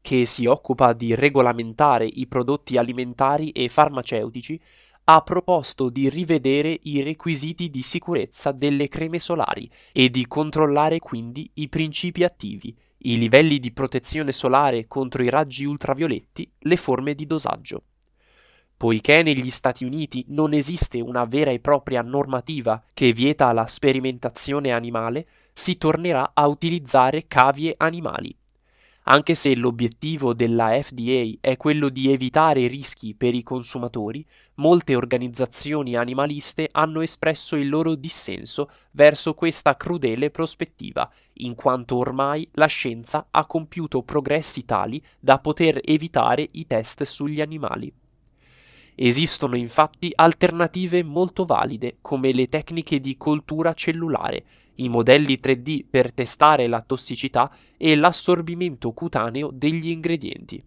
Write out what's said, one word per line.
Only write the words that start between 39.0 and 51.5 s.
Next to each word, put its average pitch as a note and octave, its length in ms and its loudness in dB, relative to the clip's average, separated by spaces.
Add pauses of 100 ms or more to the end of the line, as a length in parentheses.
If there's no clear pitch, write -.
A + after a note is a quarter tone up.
questa D#3 420 2
crudele C#3 540 -2
prospettiva, - 760 -6 (260)
in B2 200 -10
quanto B2 440 -2
ormai C#3 560 -4
la D3+ 120 4
scienza - 640 -4
ha D3+ 160 2
compiuto D#3 560 -6
progressi C#3+ 640 -4
tali A2 340 -4 (200)
da C3+ 180 6
poter D3+ 460 0
evitare D3 720 0
i - 120 -12
test A2+ 380 -4
sugli D3 380 -6
animali. D3+ 520 -8 (1040)
Esistono C3 600 0
infatti D3+ 600 -2
alternative E3+ 880 2
molto F3 420 -2
valide, B2 560 -2